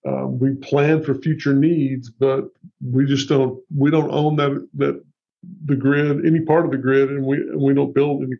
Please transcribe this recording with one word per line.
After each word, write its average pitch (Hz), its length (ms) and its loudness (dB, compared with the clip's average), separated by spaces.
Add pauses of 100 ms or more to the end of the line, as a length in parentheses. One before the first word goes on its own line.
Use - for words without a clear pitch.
Um, 131 320 -4
we 135 180 0
plan 147 460 0
for 139 120 -2
future 143 400 -2
needs, 139 560 0
but 135 340 0 (400)
we 131 220 2
just 139 240 0
don't, 131 280 2 (160)
we 139 160 2
don't 156 200 2
own 151 260 0
that, 139 380 -2
that 143 280 -2 (640)
the 143 100 0
grid, 143 520 0
any 160 160 4
part 160 240 2
of - 40 -2
the 135 60 -2
grid, 135 320 2
and 139 160 -4
we, 139 120 0
and - 260 -4
we 139 100 4
don't 139 220 0
build 139 280 0
any 131 160 -6